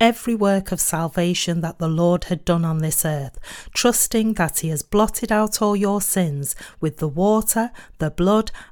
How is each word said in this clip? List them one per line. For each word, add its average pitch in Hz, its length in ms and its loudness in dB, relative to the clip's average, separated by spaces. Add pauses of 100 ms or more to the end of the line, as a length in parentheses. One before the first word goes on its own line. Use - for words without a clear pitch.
every 233 340 2
work 196 380 0
of 175 80 -2
salvation 170 800 0
that 160 180 -4
the 160 120 0
Lord 175 340 2
had 170 180 -4
done 170 220 2
on 160 140 0
this 156 260 0
earth, 143 340 -4 (360)
trusting 226 600 2
that - 260 0
he 160 100 -2
has 151 120 -2
blotted 220 480 0
out 214 300 0
all 208 160 2
your 202 240 0
sins 147 560 -2 (240)
with 156 160 -2
the 156 120 -2
water, 214 640 2 (280)
the 156 120 -2
blood, 208 400 2 (220)